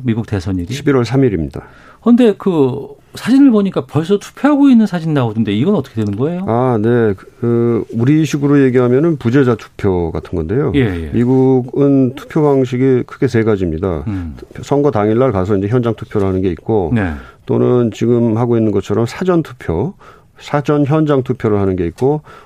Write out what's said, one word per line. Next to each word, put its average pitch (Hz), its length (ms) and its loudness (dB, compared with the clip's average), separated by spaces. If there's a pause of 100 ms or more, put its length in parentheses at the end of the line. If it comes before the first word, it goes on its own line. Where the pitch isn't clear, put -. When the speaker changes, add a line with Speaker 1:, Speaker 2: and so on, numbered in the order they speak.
Speaker 1:
미국 113 220 -2
대선일이? 95 460 -4
Speaker 2:
십일월 139 300 2
삼 131 220 2
일입니다. 82 380 -2 (380)
Speaker 1:
그런데 233 360 4
그 147 500 0 (280)
사진을 269 360 4
보니까 196 340 0
벌써 165 340 -2
투표하고 285 500 2
있는 226 160 6
사진 160 280 -2
나오던데 110 400 0
이건 156 220 0
어떻게 117 280 -4
되는 101 140 -4
거예요? 175 300 -4
Speaker 2:
아, 120 340 0
네. 113 320 2 (260)
그, 117 440 0 (100)
우리식으로 143 680 2
얘기하면은 131 540 2
부재자 123 380 2
투표 90 560 -4
같은 80 240 -8
건데요. 101 400 -2
Speaker 1:
예, 143 40 2
예. 87 340 -2
Speaker 2:
미국은 131 1040 2
투표 - 260 -4
방식이 131 640 2
크게 - 220 -4
세 117 160 0
가지입니다. 90 640 -2
Speaker 1:
음. 90 280 -8 (260)
Speaker 2:
선거 143 300 0
당일날 110 400 2
가서 98 260 0
이제 98 100 -2
현장 117 280 0
투표를 98 320 -4
하는 92 140 0
게 95 100 0
있고 90 420 -2
Speaker 1:
네. 95 200 -2 (320)
Speaker 2:
또는 120 460 0
지금 117 460 0
하고 117 200 0
있는 110 140 0
것처럼 101 340 -2
사전 175 380 -2
투표, 101 500 -6 (440)
사전 147 480 -2
현장 147 380 0
투표를 113 360 -2
하는 95 160 0
게 90 100 -2
있고 139 360 -2 (240)